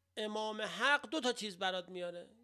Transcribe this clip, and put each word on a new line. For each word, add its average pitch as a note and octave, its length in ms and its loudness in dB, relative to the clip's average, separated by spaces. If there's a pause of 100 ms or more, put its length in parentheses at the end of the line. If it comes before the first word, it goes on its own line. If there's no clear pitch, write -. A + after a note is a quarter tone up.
(160)
امام G#3+ 440 -4
حق A3 480 4
دو D#4 120 0
تا B3 120 2
چیز G3 260 -6
برات F#3 300 -2
میاره، F3 420 -8 (140)